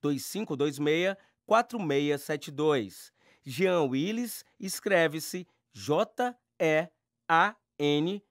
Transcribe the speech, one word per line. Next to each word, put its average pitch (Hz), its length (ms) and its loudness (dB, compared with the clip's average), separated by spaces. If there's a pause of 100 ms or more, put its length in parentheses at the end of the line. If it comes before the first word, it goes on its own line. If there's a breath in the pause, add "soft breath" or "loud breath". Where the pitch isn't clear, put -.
dois 143 240 -2
cinco 185 320 -6
dois 143 220 -2
meia, 165 400 0 (260 soft breath)
quatro 233 340 2
meia 147 380 0
sete 151 340 -8
dois. 139 640 -2 (320 soft breath)
Jean 170 380 0
Willis, 185 600 -4 (160)
escreve-se 175 880 -2 (240)
J 196 640 -2 (240)
E 160 300 2 (400)
A 175 260 4 (240)
N 151 520 0